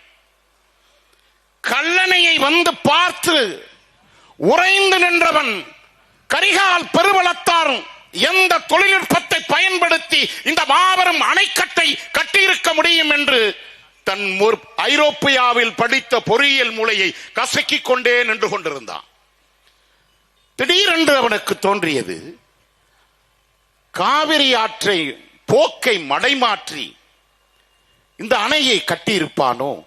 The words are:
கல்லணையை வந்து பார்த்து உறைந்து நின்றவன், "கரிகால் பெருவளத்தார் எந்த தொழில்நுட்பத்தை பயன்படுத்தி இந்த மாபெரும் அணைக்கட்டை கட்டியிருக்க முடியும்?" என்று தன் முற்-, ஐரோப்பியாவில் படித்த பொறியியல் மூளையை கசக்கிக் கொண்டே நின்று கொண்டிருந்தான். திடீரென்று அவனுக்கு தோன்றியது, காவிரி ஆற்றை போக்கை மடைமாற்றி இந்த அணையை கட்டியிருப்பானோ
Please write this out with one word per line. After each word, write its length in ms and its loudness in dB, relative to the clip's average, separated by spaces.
கல்லணையை 680 2
வந்து 400 2
பார்த்து 920 0
உறைந்து 640 2
நின்றவன், 760 0
"கரிகால் 600 0
பெருவளத்தார் 920 2
எந்த 480 2
தொழில்நுட்பத்தை 880 0
பயன்படுத்தி 840 0
இந்த 220 0
மாபெரும் 560 2
அணைக்கட்டை 800 0
கட்டியிருக்க 600 0
முடியும்?" 360 2
என்று 500 0
தன் 300 -4
முற்-, 360 0
ஐரோப்பியாவில் 1000 0
படித்த 440 0
பொறியியல் 520 0
மூளையை 440 -2
கசக்கிக் 460 -4
கொண்டே 420 0
நின்று 260 -2
கொண்டிருந்தான். 540 -8
திடீரென்று 600 2
அவனுக்கு 440 -2
தோன்றியது, 800 -4
காவிரி 640 0
ஆற்றை 760 -4
போக்கை 640 0
மடைமாற்றி 880 -2
இந்த 200 -2
அணையை 480 0
கட்டியிருப்பானோ 1000 -4